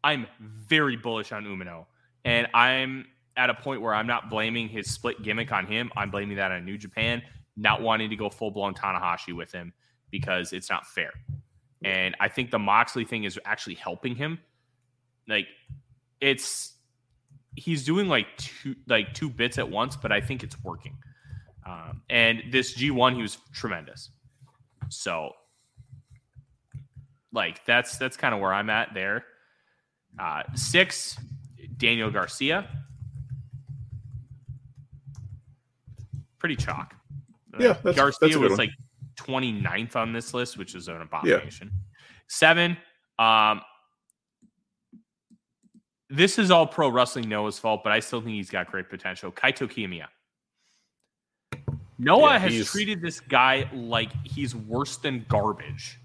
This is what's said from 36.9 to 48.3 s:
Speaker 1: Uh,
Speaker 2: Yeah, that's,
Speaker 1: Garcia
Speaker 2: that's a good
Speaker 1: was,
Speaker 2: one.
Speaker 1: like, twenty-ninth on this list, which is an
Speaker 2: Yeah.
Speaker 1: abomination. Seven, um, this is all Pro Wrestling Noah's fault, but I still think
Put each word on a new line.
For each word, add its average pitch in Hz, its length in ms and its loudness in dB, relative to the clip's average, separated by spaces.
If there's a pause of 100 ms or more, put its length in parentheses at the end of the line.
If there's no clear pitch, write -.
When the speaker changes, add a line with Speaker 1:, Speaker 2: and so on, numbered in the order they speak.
Speaker 1:
Uh, - 60 -14
Speaker 2:
Yeah, 240 140 8 (100)
that's, 135 140 2
Speaker 1:
Garcia 139 240 4
Speaker 2:
that's 156 140 6
a - 40 4
good 135 40 6
Speaker 1:
was, 104 80 8
Speaker 2:
one. 98 80 4
Speaker 1:
like, 113 100 2 (460)
twenty-ninth 113 800 -4
on 113 180 -2
this 113 200 -8
list, 123 240 -4
which 92 180 -12
is 90 120 -14
an 85 80 -10
Speaker 2:
Yeah. 82 80 -12
Speaker 1:
abomination. 82 680 0 (560)
Seven, 170 500 6 (400)
um, 110 440 6 (2500)
this 170 280 4
is 190 140 6
all 165 160 10
Pro 156 220 2
Wrestling 123 380 2
Noah's 107 300 -2
fault, 107 260 0
but 107 80 2
I 110 80 6
still 113 220 -4
think 110 120 -8